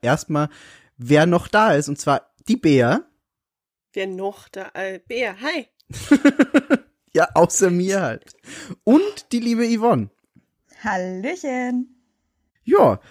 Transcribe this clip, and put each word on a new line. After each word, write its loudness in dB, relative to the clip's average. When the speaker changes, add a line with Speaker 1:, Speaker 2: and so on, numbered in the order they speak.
Speaker 1:
Erstmal, -2
wer 2
noch 0
da 2
ist, 0
und -8
zwar -2
die 2
Bea. 2
Speaker 2:
Wer -6
noch -10
da, -16
äh, -10
Bea, -8
hi. -8
Speaker 1:
<laughs> 2
Ja, 2
außer 2
mir -2
halt. -8
Und 2
die -2
liebe -2
Yvonne. 0
Speaker 3:
Hallöchen. -6
Speaker 1:
Ja, 4